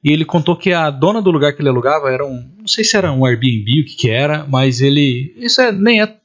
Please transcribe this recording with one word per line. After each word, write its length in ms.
e 80
ele 140
contou 300
que 180
a 160
dona 320
do 100
lugar 220
que 80
ele 80
alugava 420
era 140
um, 200
não 80
sei 160
se 140
era 140
um 140
Airbnb, 560
o 40
que 100
que 140
era, 400
mas 320
ele, 560
isso 240
é, 100
nem 300
é 240